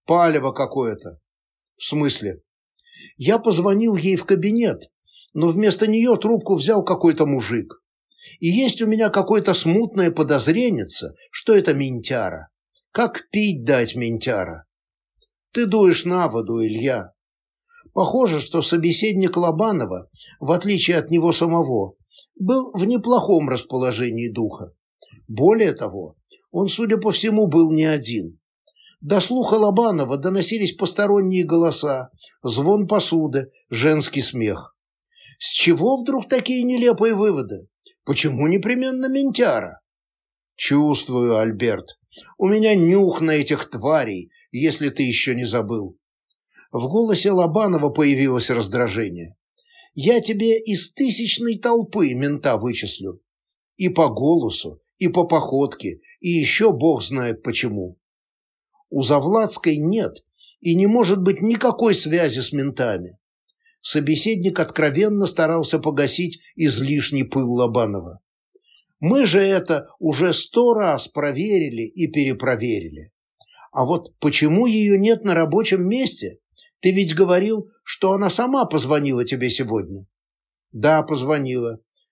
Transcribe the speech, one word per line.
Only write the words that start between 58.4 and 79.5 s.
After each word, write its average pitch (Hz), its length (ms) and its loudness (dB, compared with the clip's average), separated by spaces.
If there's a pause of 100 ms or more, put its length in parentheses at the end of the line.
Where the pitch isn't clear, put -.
У 139 120 0
Завладской 160 760 0
нет 170 480 -2 (360)
и 170 140 0
не 190 120 4
может 202 360 2
быть 190 180 0
никакой 220 540 2
связи 156 460 0
с - 120 -6
ментами. 120 640 -4 (640)
Собеседник 170 800 0
откровенно 175 680 0
старался 160 540 0
погасить 151 600 -2 (140)
излишний 139 680 -2
пыл 131 280 -2
Лобанова. 110 680 -2 (800)
«Мы 240 260 2
же 185 140 4
это 185 480 0 (100)
уже 160 340 0
сто 233 420 2
раз 175 340 0
проверили 147 760 -2
и 156 240 -4
перепроверили. 117 1040 -2 (640)
А 131 120 0
вот 165 360 -4
почему 156 460 2
ее 214 300 2
нет 220 280 2
на 190 100 0
рабочем 180 540 0
месте? 226 500 -4 (400)
Ты 185 140 2
ведь 185 200 0
говорил, 190 560 2 (140)
что - 300 -2
она 196 180 0
сама 254 340 0
позвонила 139 600 -2
тебе 123 260 -4